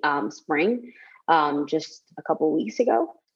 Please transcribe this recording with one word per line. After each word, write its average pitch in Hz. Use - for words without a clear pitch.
um, 143
Spring, 196
um, 147
just -
a -
couple 156
weeks -
ago. 247